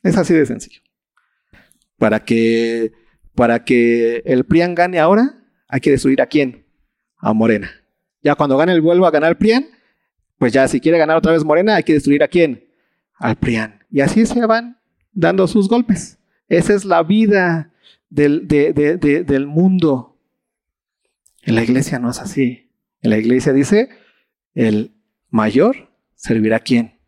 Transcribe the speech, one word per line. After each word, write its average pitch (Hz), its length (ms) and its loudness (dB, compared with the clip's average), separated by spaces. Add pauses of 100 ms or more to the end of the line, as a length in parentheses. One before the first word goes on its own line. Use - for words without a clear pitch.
Es 180 140 0
así 180 160 0
de 156 120 4
sencillo. - 360 -14 (1160)
Para 107 280 -2
que, 113 680 -2 (420)
para 117 280 0
que 117 640 0
el 127 200 0
prian 175 300 0
gane 175 240 0
ahora, 202 440 0 (240)
hay 131 120 -4
que 143 120 0
destruir 135 300 0
¿a 131 40 2
quién? 135 400 -4 (520)
A - 160 -4
Morena. 110 380 0 (520)
Ya 143 120 0
cuando 139 220 0
gane 165 140 0
el, 170 100 2
vuelva 175 260 2
a 165 40 2
ganar 151 200 0
el 165 60 -4
prian, 233 300 0 (680)
pues 120 160 -2
ya 135 140 2
si - 120 -4
quiere 160 180 2
ganar 160 200 2
otra 160 140 0
vez 160 120 2
Morena, 175 320 2
hay 165 80 -2
que 165 100 0
destruir 143 300 0
¿a 143 40 0
quién? 156 400 -2 (480)
Al 113 200 -4
prian. 110 560 -6
Y 139 100 0
así 214 240 2
se 240 200 -2
van 233 340 -2 (320)
dando 185 360 0
sus 202 200 0
golpes. 233 500 -2 (300)
Esa 175 260 0
es 196 120 -2
la 170 180 0
vida 185 680 0 (380)
del, 147 380 0
de, 147 260 0
de, 147 240 0
de, 151 260 0
del 139 220 -2
mundo. 160 760 0 (1200)
En 117 120 -2
la 113 80 0
iglesia 127 360 -2
no 120 100 -4
es 123 100 -10
así. - 520 -6 (300)
En 113 100 0
la 107 60 2
iglesia 120 360 0
dice, 202 360 0 (640)
"El 110 420 -2 (340)
mayor 117 640 0 (240)
servirá 110 420 -2
¿a - 40 -4
quién? 117 460 -4